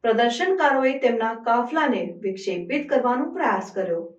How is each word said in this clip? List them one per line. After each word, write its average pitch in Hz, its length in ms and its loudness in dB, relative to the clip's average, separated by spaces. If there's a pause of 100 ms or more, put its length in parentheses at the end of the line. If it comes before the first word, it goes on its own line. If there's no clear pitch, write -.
પ્રદર્શનકારોએ 262 880 2 (100)
તેમના 233 300 2 (160)
કાફલાને 240 520 2 (220)
વિક્ષેપિત 190 680 -4
કરવાનો 254 420 2
પ્રયાસ 233 400 -2
કર્યો. 175 240 -2 (200)